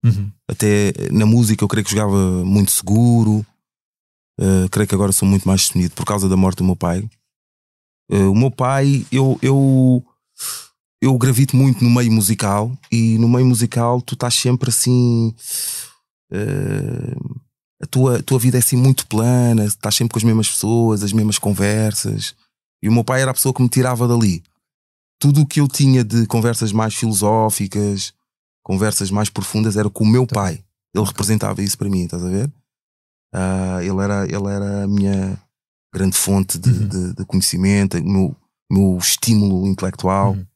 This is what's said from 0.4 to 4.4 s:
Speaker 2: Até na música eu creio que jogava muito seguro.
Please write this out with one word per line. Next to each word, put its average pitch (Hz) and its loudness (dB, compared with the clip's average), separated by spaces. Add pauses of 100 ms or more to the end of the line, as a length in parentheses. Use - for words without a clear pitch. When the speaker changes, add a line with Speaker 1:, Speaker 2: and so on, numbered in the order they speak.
Speaker 2:
Até 104 0 (200)
na 107 2
música 110 2
eu 104 0
creio 104 -2
que - -8
jogava 98 0
muito 98 2
seguro. 107 2 (960)